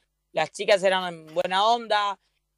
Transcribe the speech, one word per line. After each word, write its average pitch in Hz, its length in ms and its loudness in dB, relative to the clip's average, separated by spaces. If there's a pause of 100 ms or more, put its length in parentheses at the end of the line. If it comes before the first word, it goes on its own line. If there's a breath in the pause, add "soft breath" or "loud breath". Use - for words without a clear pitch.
(320)
las 156 180 -2
chicas 196 320 2
eran 180 520 -2
buena 185 320 0
onda. 208 520 0 (380)